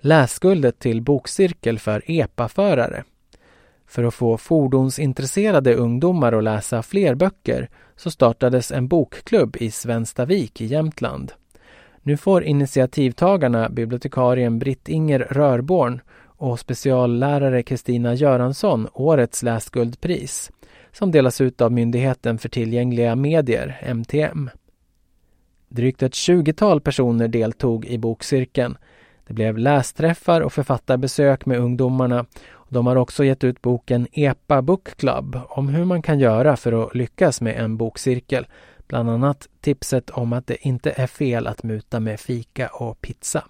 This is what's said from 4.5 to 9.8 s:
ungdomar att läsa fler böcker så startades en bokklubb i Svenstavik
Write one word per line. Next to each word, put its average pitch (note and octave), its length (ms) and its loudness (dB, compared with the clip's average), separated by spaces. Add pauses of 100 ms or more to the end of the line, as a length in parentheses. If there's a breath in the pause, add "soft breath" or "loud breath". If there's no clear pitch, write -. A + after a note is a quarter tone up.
ungdomar B2 580 2
att A2 120 2
läsa A2 380 -2
fler F#3+ 320 0
böcker C3 540 -2 (280 soft breath)
så - 140 -8
startades B2 600 2
en C3 160 -2
bokklubb E3 680 0
i A2+ 140 -4
Svenstavik A#2+ 920 -4